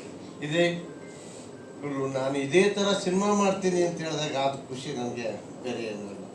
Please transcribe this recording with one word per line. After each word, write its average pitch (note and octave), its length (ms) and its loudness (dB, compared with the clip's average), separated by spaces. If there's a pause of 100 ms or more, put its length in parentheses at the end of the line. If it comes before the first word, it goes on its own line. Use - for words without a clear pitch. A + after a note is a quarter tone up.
(440)
ಇದೇ E3+ 440 2 (920)
ಗುರು, C3+ 280 -2
ನಾನು C3+ 300 0
ಇದೇ C#3 240 6
ಥರ G3+ 240 4 (180)
ಸಿನಿಮಾ G3+ 300 4
ಮಾಡ್ತೀನಿ F#3 480 4
ಅಂತ E3 160 2
ಹೇಳಿದಾಗ D3+ 380 -2
ಆದ C3+ 180 2
ಖುಷಿ C3 420 -8
ನನಗೆ A#2 460 -4 (200)
ಬೇರೆ A#2+ 200 -4
ಏನೂ G#2 160 -4
ಇಲ್ಲ. G2+ 200 -10 (160)